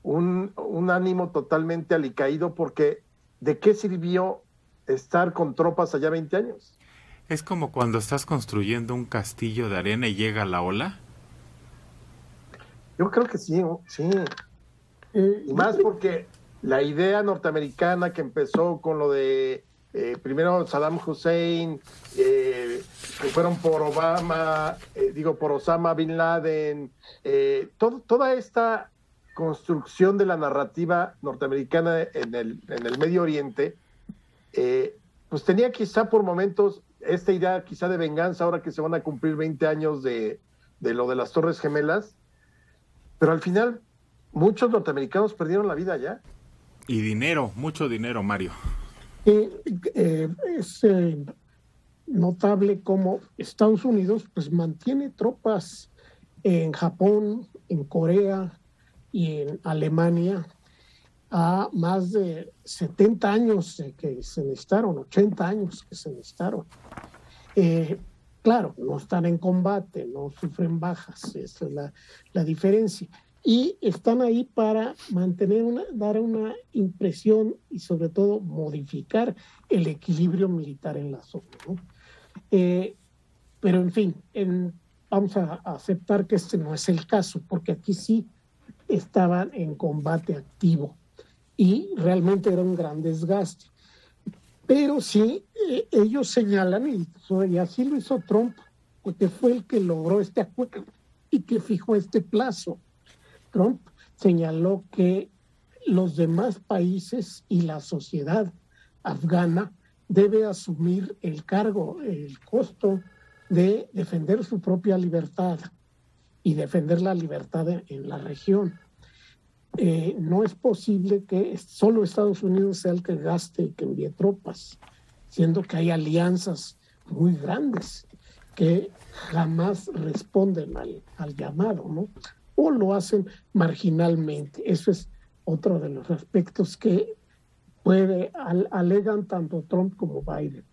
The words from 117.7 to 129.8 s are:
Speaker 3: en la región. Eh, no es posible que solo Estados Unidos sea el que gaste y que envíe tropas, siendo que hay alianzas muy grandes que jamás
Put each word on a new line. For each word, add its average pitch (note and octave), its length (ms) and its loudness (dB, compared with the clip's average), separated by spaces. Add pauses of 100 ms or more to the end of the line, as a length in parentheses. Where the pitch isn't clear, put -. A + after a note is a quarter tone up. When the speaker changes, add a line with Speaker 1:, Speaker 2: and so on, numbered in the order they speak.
Speaker 3:
en C#3 220 -12
la C#3+ 80 -8
región. F3 600 0 (1000)
Eh, E3 420 0
no F3 240 2
es G#3 100 -2
posible G3+ 680 0
que G3 340 -2
solo A3 460 2
Estados G#3 400 0
Unidos F#3+ 360 2
sea F3+ 120 -2
el F3 120 -2
que F3 120 -4
gaste E3 480 -4
y D3+ 80 -4
que D#3 140 -8
envíe D3 240 -4
tropas, - 680 -2 (520)
siendo E3+ 320 2
que F3 160 -6
hay E3 140 2
alianzas E3+ 840 -2 (280)
muy E3 300 2
grandes G3 680 -4 (480)
que E3+ 380 2 (380)
jamás E3 640 -2